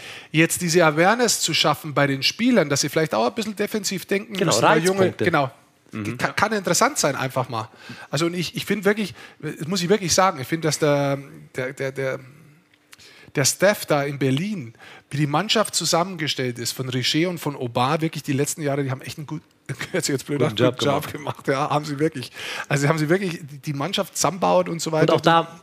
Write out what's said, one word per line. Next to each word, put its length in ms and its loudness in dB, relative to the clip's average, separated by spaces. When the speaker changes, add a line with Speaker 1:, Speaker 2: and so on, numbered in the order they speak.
Speaker 1:
jetzt 320 2
diese 200 4
Awareness 580 4
zu 120 0
schaffen 400 0
bei 140 4
den 160 -2
Spielern, 440 2
dass 140 0
sie 80 -2
vielleicht 240 0
auch 140 2
ein 80 -2
bisschen 200 -4
defensiv 520 -4
denken 260 -4
Speaker 2:
Genau, 140 0
Speaker 1:
müssen, 160 4
weil 200 6
junge, 180 2
Speaker 2:
Reizpunkte. 240 2
Speaker 1:
genau. 260 2
Speaker 3:
Mhm. 240 -6
Speaker 1:
Ka-, 140 -2
kann 220 2
interessant 440 2
sein, 200 0
einfach 320 -2
mal. 180 -6
Also 160 0
und 80 -2
ich, 220 -4
ich 100 -6
find 200 -2
wirklich, 280 0
das 280 -8
muss 160 -2
ich 60 0
wirklich 260 2
sagen, 260 2
ich 60 -6
find, 180 -4
dass 140 0
der, 400 2
der, 180 -6
der, 180 -6
der, 280 -6
der 100 2
Staff 400 2
da 180 2
in 140 -6
Berlin, 560 -2
wie 80 -6
die 100 2
Mannschaft 480 0
zusammengestellt 840 -2
ist, 140 -6
von 160 -8
Richer 400 0
und 80 -6
von 180 -6
Aubin, 460 0
wirklich 220 -4
die 100 -2
letzten 280 -2
Jahre, 220 0
die 80 -4
haben 100 -6
echt 160 -12
einen 100 -12
gut-, 160 -10
<laughs> 240 -10
hört 140 -2
sich 80 0
jetzt 120 -4
blöd 140 -4
Speaker 2:
Guten 120 2
Speaker 1:
an, 60 -8
Speaker 2:
Job 220 2
Speaker 1:
guten 100 0
Job 220 -2
Speaker 2:
gemacht. 320 -10
Speaker 1:
gemacht. 40 -4
Ja, 220 0
haben 160 0
sie 140 -6
wirklich. 320 -2
Also 200 2
haben 100 4
sie 120 0
wirklich 320 0
die, 180 -14
die 140 -6
Mannschaft 440 -4
zusammenbaut 520 2
und 120 -6
so 100 -4
weiter. 220 4
Speaker 2:
Und 60 4
auch 20 -2
da 420 4